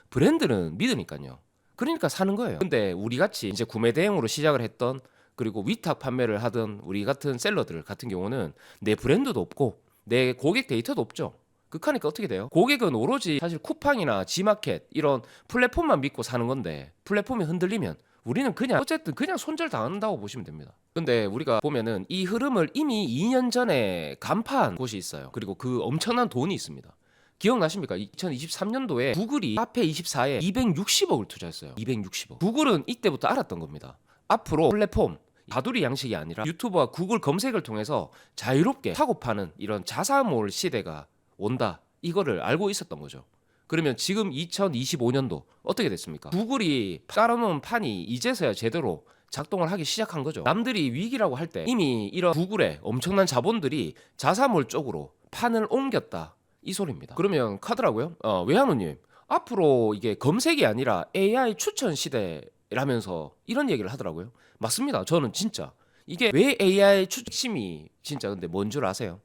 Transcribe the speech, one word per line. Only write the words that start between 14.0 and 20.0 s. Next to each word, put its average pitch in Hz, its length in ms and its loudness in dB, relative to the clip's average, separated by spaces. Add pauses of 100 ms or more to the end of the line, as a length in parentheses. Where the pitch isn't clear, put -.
지마켓 190 640 0
이런 143 320 2 (240)
플랫폼만 247 540 2
믿고 127 240 -4
사는 120 240 0
건데, 82 420 -4 (140)
플랫폼이 202 400 0
흔들리면 175 500 0 (300)
우리는 202 280 0
그냥 240 280 2
어쨌든 294 340 -2
그냥 339 220 -2
손절당한다고 202 800 -4